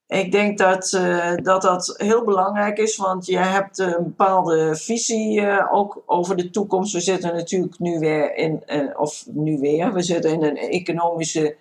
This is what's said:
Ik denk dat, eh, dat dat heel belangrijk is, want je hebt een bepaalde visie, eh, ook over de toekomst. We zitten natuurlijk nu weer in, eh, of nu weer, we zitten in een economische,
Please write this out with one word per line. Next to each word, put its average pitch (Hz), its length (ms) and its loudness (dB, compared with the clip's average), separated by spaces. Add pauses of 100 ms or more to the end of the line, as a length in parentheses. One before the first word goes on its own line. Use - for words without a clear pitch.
Ik 185 260 -2
denk 202 260 2
dat, 185 340 2
eh, 175 440 2
dat 185 260 2
dat 180 340 0
heel 220 280 2
belangrijk 208 540 0
is, 220 180 0
want 185 300 -2
je 185 120 0
hebt 190 400 0
een 175 260 0
bepaalde 160 720 2
visie, 220 640 0
eh, 202 320 2
ook 202 340 -2
over 175 300 0
de 180 140 -4
toekomst. 196 420 -2
We 175 80 -2
zitten 175 340 -2
natuurlijk 170 440 -4
nu 175 200 -2
weer 156 360 0
in, 160 300 -2
eh, - 360 -4
of - 260 -6
nu 151 320 -2
weer, 156 340 0
we 180 100 0
zitten 165 300 0
in 165 100 0
een 147 140 0
economische, 165 1040 -2